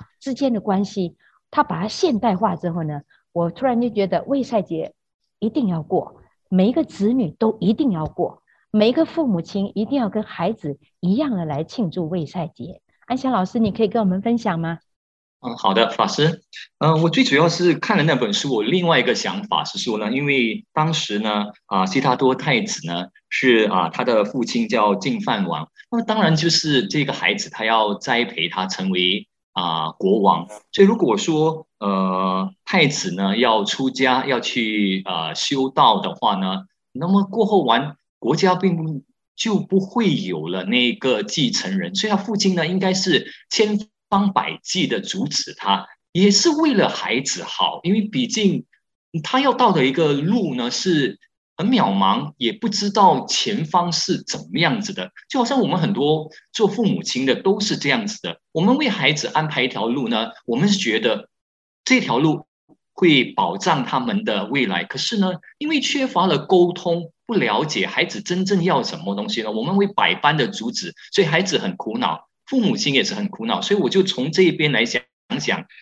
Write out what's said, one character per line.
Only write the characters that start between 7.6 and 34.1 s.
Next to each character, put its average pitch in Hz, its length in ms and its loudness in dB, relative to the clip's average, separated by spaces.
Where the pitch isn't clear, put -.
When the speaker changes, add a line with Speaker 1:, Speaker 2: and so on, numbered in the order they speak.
Speaker 1:
定 277 180 0
要 160 160 -2
过， - 360 -6
每 214 200 4
一 - 20 4
个 320 140 2
父 320 200 -2
母 185 140 0
亲 196 340 -6
一 208 120 -2
定 277 120 -2
要 214 120 0
跟 214 120 -2
孩 185 300 -4
子 147 260 -8
一 180 140 2
样 285 160 0
的 180 140 -2
来 151 200 -4
庆 185 260 -4
祝 170 180 -4
卫 170 180 -4
赛 165 220 -6
节。 - 340 -16
安 254 100 -2
祥 262 160 -2
老 190 120 2
师， 226 140 -4
你 220 140 2
可 226 100 -2
以 208 60 4
跟 226 120 0
我 208 60 2
们 185 160 0
分 233 160 0
享 175 220 -2
吗？ 165 180 -4
Speaker 2:
嗯， 120 160 -10
好 98 180 2
的， 113 160 4
法 107 160 2
师。 156 360 0
呃， 156 200 4
我 165 120 4
最 262 140 4
主 139 100 2
要 160 140 6
是 170 260 4
看 - 220 0
了 147 80 4
那 156 100 4
本 117 180 0
书， 135 220 -2
我 107 80 2
另 170 240 0
外 156 140 4
一 - 20 4
个 113 140 2
想 98 280 -4
法 78 200 -2
是 - 160 -8
说 107 180 -2
呢， 107 140 -4
因 139 140 -2
为 117 460 0
当 156 220 0
时 104 240 -4
呢， 107 280 -2
啊， 95 200 0
悉 110 140 0
达 127 140 2
多 131 220 2
太 131 240 0
子 107 260 -6
呢， 90 200 -6
是， 117 400 4
啊， 92 200 0
他 120 160 -4
的 113 200 2
父 113 200 -4
亲 113 240 -2
叫 104 260 2
净 110 260 -2
饭 101 280 -2
王， 78 200 -6
那 233 80 -2
么 226 60 0
当 220 180 0
然 160 140 4
就 160 120 0
是 143 380 2
这 147 180 -2
个 131 80 -2
孩 95 220 -2
子 101 160 -8
他 110 140 -6
要 110 300 2
栽 120 300 -2
培 85 240 -4
他 95 180 -4
成 95 240 -4
为， 92 360 0
啊， 82 400 -4
国 98 280 0
王。 87 260 2
所 202 140 6
以 - 20 10
如 226 100 4
果 131 200 2
说， 156 500 0
呃， 95 680 -2
太 170 220 2
子 95 300 -4
呢 98 200 0
要 113 280 2
出 131 260 -2
家， 127 340 0